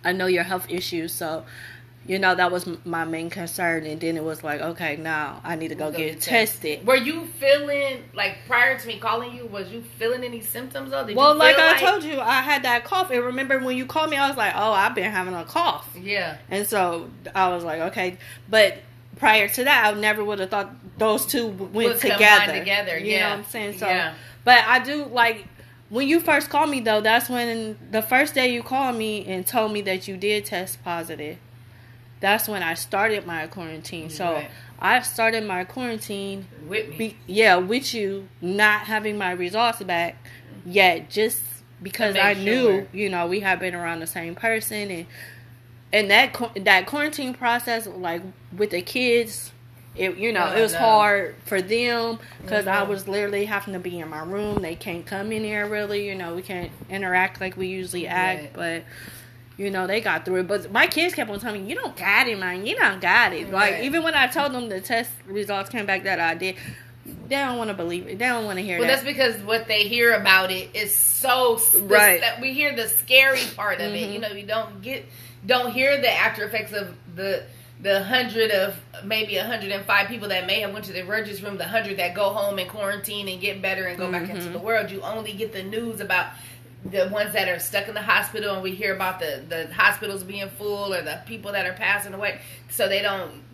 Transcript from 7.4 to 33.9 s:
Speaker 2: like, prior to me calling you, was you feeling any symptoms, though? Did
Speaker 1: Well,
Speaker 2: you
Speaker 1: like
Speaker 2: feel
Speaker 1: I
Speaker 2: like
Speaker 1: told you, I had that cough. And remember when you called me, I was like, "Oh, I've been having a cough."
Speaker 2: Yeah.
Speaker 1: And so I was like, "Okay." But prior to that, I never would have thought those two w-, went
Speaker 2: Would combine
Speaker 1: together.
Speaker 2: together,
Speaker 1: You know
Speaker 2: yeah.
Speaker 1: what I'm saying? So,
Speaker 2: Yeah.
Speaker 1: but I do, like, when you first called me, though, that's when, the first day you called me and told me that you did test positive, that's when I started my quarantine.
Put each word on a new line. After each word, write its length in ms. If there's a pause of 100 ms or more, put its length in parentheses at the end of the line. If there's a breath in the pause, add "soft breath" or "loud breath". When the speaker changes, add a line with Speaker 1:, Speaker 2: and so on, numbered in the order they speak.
Speaker 2:
like, 320
prior 320
to 100
me 120
calling 360
you, 120
was 240
you 100 (160)
feeling 260
any 180
symptoms, 500
though? 160
Did 80
Speaker 1:
Well, 180
Speaker 2:
you 60
Speaker 1:
like 160
Speaker 2:
feel 100
Speaker 1:
I 60
Speaker 2:
like 80
Speaker 1:
told 240
you, 180
I 200
had 220
that 200
cough. 260
And 140
remember 340
when 180
you 120
called 240
me, 60
I 100
was 100
like, 180
"Oh, 180
I've 200
been 180
having 220
a 120
cough." 440 (100)
Speaker 2:
Yeah. 380 (140)
Speaker 1:
And 160
so 420 (240)
I 140
was 160
like, 180
"Okay." 360 (300 loud breath)
But 280 (460)
prior 260
to 160
that, 220
I 120
never 280
would 140
have 100
thought 260 (220)
those 280
two 260
w-, 200
went 20 (200)
Speaker 2:
Would 80
combine 180
Speaker 1:
together. 400
Speaker 2:
together, 380
Speaker 1:
You 160
know 40
Speaker 2:
yeah. 120
Speaker 1:
what 100
I'm 60
saying? 320
So, 100
Speaker 2:
Yeah. 260 (300 loud breath)
Speaker 1:
but 240
I 120
do, 260
like, 400 (440 loud breath)
when 180
you 120
first 300
called 200
me, 120
though, 200
that's 280
when, 480 (140)
the 100
first 320
day 200
you 100
called 340
me 300
and 200
told 240
me 120
that 240
you 100
did 280
test 380
positive, 540 (800 loud breath)
that's 280
when 160
I 100
started 520
my 220
quarantine. 640